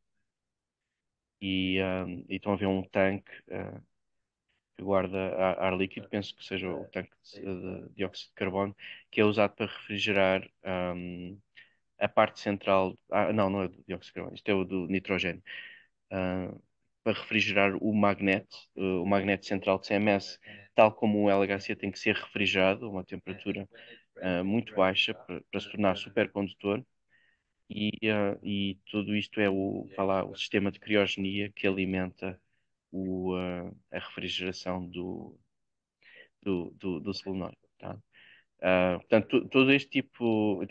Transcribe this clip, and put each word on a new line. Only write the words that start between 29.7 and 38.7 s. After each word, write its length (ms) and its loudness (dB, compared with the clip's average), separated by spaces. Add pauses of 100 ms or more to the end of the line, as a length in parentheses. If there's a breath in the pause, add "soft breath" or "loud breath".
vá 80 0
lá, 220 2
o 100 -10
sistema 360 0
de 80 -10
criogenia 720 0
que 140 -6
alimenta 760 -2 (520)
o, 440 -4
ah, 360 -6 (200)
a 80 -8
refrigeração 840 -6
do, 540 -10 (1040 loud breath)
do, 300 -2
do, 280 -6
do 140 -4
solenoide, 440 -6 (200)
tá? 200 -12 (640 soft breath)
Ah, 380 4